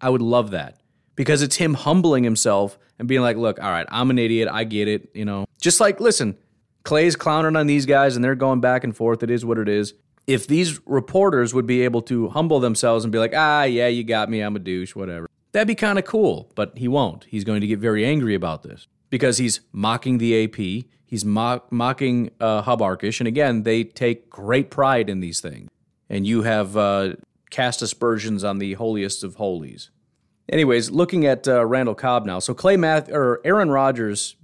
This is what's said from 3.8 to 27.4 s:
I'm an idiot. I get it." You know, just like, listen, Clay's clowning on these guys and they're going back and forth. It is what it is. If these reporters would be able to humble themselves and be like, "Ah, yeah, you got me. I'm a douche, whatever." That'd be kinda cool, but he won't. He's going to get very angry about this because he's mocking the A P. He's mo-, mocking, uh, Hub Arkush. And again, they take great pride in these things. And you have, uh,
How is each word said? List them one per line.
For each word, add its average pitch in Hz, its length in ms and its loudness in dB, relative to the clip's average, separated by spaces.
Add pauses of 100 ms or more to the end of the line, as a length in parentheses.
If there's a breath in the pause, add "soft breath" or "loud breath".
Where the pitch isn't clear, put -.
I'm 123 200 0
an 127 100 2
idiot. 113 320 2
I 110 120 -2
get 104 240 -2
it." 107 260 -4
You 107 120 -8
know, 101 200 -6 (140)
just - 200 2
like, 196 200 2
listen, 151 380 2 (460)
Clay's 156 320 2
clowning 156 400 0
on 156 120 2
these 143 180 2
guys 139 300 4
and 123 80 0
they're 131 120 2
going 131 260 0
back 123 220 2
and 117 120 -6
forth. 113 260 0
It 117 80 -4
is 120 160 0
what 117 120 0
it 110 100 -2
is. 104 260 0 (340)
If 131 200 0
these 156 380 0
reporters 139 680 2
would 123 120 0
be 123 160 2
able 120 220 0
to 117 260 -2
humble 156 300 2
themselves 117 440 2
and 113 80 -4
be 110 80 0
like, 113 160 0
"Ah, 151 280 2
yeah, 123 240 2
you 120 160 0
got 110 260 -2
me. 110 120 -4
I'm 104 140 -4
a 104 40 -4
douche, 92 360 -8
whatever." 87 320 -10 (260)
That'd 214 140 2
be 226 80 0
kinda 202 280 0
cool, 202 500 0
but - 240 -6
he 123 100 -4
won't. 123 360 0
He's 101 220 -6
going 107 160 -2
to 104 60 -2
get 104 120 -2
very 107 260 0
angry 127 300 0
about 87 260 -6
this - 260 -20 (220)
because 127 300 0
he's 120 220 -2 (100)
mocking 117 480 -2
the 117 140 2
A 110 140 2
P. 107 400 -6 (180)
He's 107 180 -6
mo-, 113 480 0
mocking, 123 680 -2
uh, 110 240 2
Hub 120 180 0
Arkush. 101 400 -2
And 120 60 -2
again, 120 360 0
they 113 220 0
take 120 440 -4
great 123 400 -2
pride 131 400 0
in 95 120 -4
these 85 180 -6
things. 71 300 -14 (400)
And 98 180 -2
you 113 160 2
have, 107 340 0
uh, 101 380 0 (340)